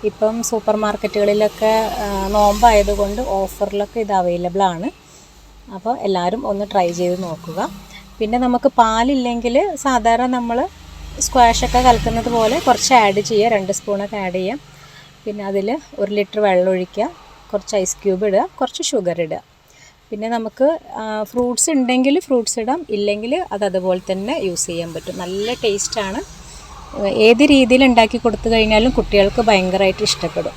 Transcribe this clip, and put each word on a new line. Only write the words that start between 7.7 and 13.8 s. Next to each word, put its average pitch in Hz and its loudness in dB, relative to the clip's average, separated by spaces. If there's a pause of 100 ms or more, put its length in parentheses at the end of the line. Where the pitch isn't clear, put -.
പിന്നെ 226 -2
നമുക്ക് 247 2
പാലില്ലെങ്കിൽ 240 0
സാധാരണ 240 0
നമ്മൾ 247 -2 (520)
സ്ക്വാഷൊക്കെ 247 2
കലക്കുന്നത് 233 2
പോലെ 233 2
കുറച്ച് 262 2
ആഡ് 208 4
ചെയ്യുക, 214 2
രണ്ട് 196 0
സ്പൂണൊക്കെ 202 -6